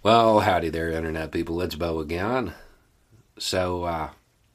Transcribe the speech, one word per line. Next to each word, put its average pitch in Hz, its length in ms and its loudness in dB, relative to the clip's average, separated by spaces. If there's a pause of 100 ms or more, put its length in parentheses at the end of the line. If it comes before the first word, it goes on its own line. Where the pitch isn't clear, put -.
Well, 113 380 6
howdy 90 300 2
there, 82 220 -4
Internet 80 420 -4
people. 85 280 -4
It's 82 140 -4
Bo 82 240 -2
again. 90 540 -4 (840)
So, 90 460 -2
uh, 80 280 -6 (440)